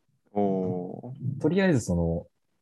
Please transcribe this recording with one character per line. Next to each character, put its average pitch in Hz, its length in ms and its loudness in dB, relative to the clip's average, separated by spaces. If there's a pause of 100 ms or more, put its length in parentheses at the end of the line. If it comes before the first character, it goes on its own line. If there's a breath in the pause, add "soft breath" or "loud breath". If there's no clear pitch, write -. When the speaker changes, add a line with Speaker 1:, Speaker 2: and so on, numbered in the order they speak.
(320)
Speaker 1:
お 95 800 -2
ー。 131 280 -6
Speaker 2:
と 156 80 2
り 180 120 2
あ 190 60 4
え 180 60 6
ず、 123 80 4
そ 90 160 -2
の、 82 320 0 (340)